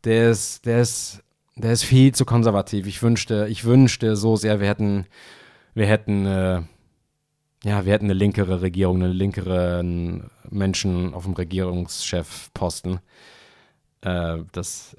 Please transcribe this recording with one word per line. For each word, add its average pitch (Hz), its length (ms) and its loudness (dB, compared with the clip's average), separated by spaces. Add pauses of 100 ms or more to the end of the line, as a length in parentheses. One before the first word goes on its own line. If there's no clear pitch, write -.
Der 113 280 4
ist, - 340 -4
der 120 160 2
ist, - 400 -4 (340)
der 113 180 -2
ist 117 100 0
viel 131 300 6
zu 131 120 0
konservativ. 104 600 0
Ich 98 160 -8
wünschte, 110 460 0
ich 110 160 -8
wünschte 117 500 4
so 110 200 2
sehr, 107 240 0
wir 101 80 0
hätten, 101 380 -2 (680)
wir 110 100 0
hätten, 104 400 0
äh, 92 360 0 (1000)
ja, 104 220 -2
wir 98 80 2
hätten 104 120 0
eine 98 80 0
linkere 92 480 0
Regierung, 92 420 0
eine 90 100 0
linkeren 87 1160 -4 (200)
Menschen 95 640 -2
auf 87 120 -10
dem 95 80 -4
Regierungschefposten. 90 1700 -6 (1000)
Äh, 87 360 -4 (160)
das - 460 -10